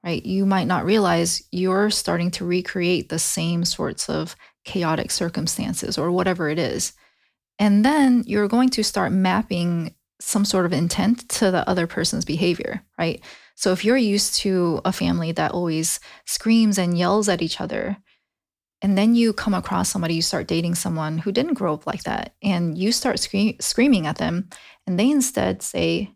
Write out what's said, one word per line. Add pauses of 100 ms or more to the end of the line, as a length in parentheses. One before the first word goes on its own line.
right?
You
might
not
realize
you're
starting
to
recreate
the
same
sorts
of (280)
chaotic
circumstances
or
whatever
it
is. (680)
And
then
you're
going
to
start
mapping (260)
some
sort
of
intent
to
the
other
person's
behavior, (160)
right? (320)
So
if
you're
used
to
a
family
that
always (280)
screams
and
yells
at
each
other, (880)
and
then
you
come
across
somebody,
you
start
dating
someone
who
didn't
grow
up
like
that,
and
you
start
scre-,
screaming
at
them, (380)
and
they
instead
say